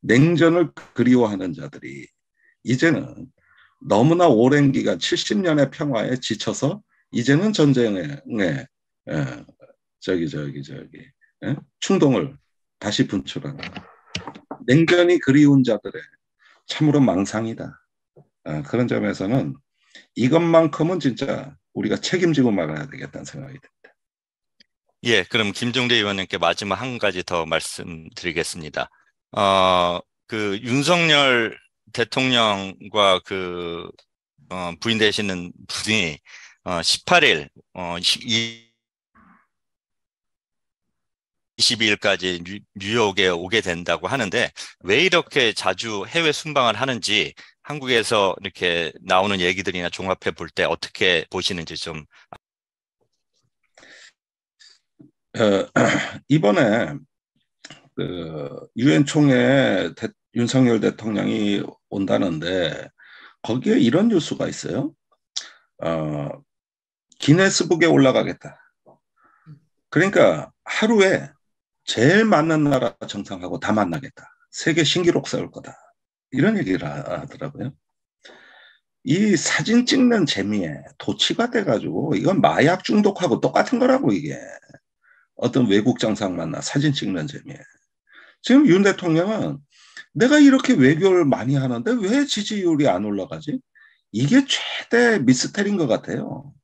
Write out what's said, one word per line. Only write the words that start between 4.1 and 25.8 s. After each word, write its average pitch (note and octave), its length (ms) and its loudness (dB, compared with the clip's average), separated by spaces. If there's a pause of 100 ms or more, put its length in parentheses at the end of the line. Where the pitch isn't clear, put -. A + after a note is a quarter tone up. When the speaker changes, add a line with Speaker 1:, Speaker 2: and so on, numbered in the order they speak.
Speaker 1:
오랜 C3 440 4
기간 G#2+ 260 -2
칠십 F3 400 -2
년의 D3+ 320 0
평화에 B2 500 -4
지쳐서 B2+ 640 -4 (300)
이제는 C#3 400 2
전쟁에, B2 480 2
에, G#2 680 -4 (440)
에, D2 340 -6 (560)
저기, E2+ 280 -2
저기, C#2+ 340 -10
저기, - 360 -18 (460)
에? C#3+ 120 -4 (240)
충동을 C#3 560 2 (420)
다시 G#2 280 -2
분출하는 C#2+ 520 -8 (1080)
냉전이 F3 540 4
그리운 C#3+ 440 6
자들의 G#2+ 380 -4 (640)
참으로 D3 340 2
망상이다. G2+ 800 -2 (640)
아, D2+ 180 -8
그런 A#2 260 -2
점에서는 G#2 640 -4 (640)
이것만큼은 E3 840 2
진짜 - 560 -4 (180)
우리가 G#2+ 220 -4
책임지고 D#3+ 540 0
말아야 D#2 380 -4
되겠다는 - 360 -16
생각이 C#2 300 -16
듭니다. - 400 -20 (1080)
Speaker 2:
예, A2 200 4
그럼 G#2+ 280 -2
김종대 B2 440 -2